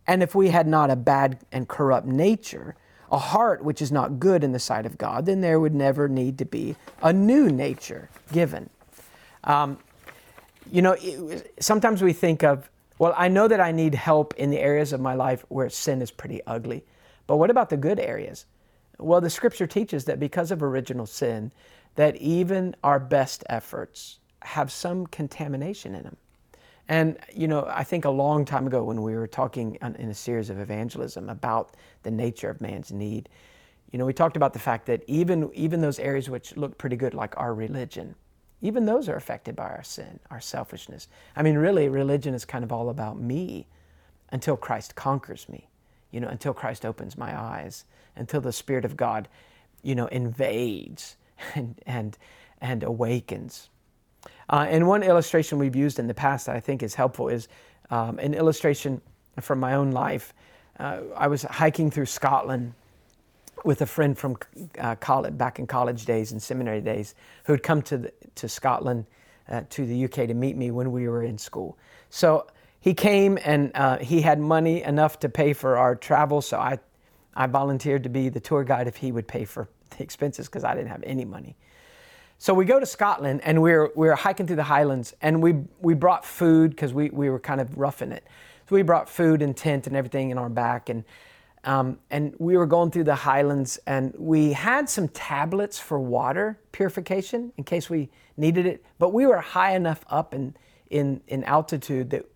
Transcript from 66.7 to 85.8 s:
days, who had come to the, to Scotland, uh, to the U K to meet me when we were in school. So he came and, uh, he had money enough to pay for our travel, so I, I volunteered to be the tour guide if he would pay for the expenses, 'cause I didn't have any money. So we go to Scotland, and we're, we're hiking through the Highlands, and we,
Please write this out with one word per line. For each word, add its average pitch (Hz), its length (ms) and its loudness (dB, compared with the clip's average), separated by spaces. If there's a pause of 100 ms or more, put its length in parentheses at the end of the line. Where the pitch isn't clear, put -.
days, 107 340 -6 (300)
who 151 80 2
had 139 100 2
come 151 200 0
to 139 160 -6
the, 120 140 -8 (220)
to - 140 -10
Scotland, 123 580 -2 (420)
uh, 117 220 -6
to 135 160 -6
the 120 100 -4
U 127 120 0
K 123 180 -2
to 117 80 -2
meet 127 220 -2
me 123 160 -4
when 123 180 -2
we 123 180 -4
were 117 140 -2
in 113 160 -6
school. - 400 -10 (320)
So 156 380 2 (320)
he 185 140 2
came 196 500 4
and, 147 300 2
uh, 135 240 2
he 151 240 2
had 151 180 6
money 160 420 2
enough 147 380 2
to 147 80 -2
pay 147 240 2
for 131 240 2
our 123 180 4
travel, 147 460 2
so - 180 -4
I, 127 200 -2 (560)
I 131 120 0
volunteered 139 560 0
to 127 60 -6
be 131 220 -2
the 117 100 -6
tour 143 240 0
guide 123 240 0
if - 80 -8
he 131 160 -4
would 117 160 -4
pay - 160 -6
for - 240 -10 (220)
the - 120 -14
expenses, - 460 -6
'cause 123 160 -10
I 123 100 0
didn't 117 140 -6
have - 180 -12
any 127 180 -4
money. - 320 -14 (800)
So - 160 2
we 190 100 4
go 254 160 6
to 262 60 -2
Scotland, 143 580 -2
and 160 160 6
we're, 160 340 6
we're 160 200 6
hiking 190 320 0
through 170 100 -2
the 151 60 0
Highlands, 143 580 2
and 160 220 4
we, 165 140 6 (260)